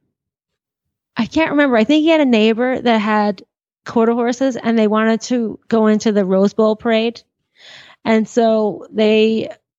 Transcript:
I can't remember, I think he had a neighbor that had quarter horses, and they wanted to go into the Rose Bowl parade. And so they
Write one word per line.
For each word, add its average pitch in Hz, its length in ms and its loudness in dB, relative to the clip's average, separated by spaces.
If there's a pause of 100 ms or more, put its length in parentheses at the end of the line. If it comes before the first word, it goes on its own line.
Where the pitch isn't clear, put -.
(1160)
I 226 100 -4
can't 320 260 -2
remember, 285 240 2
I 220 80 2
think 302 180 2
he 320 60 0
had 320 120 4
a 294 40 2
neighbor 233 560 0
that 226 180 0
had 208 460 -2 (400)
quarter 226 280 0
horses, 240 440 -2
and 233 220 -2
they 214 100 2
wanted 220 340 0
to 240 360 -4 (100)
go 220 180 2
into 214 240 0
the 202 140 0
Rose 190 300 2
Bowl 220 200 0
parade. 226 480 -2 (840)
And 220 240 0
so 220 640 0
they 220 600 0 (280)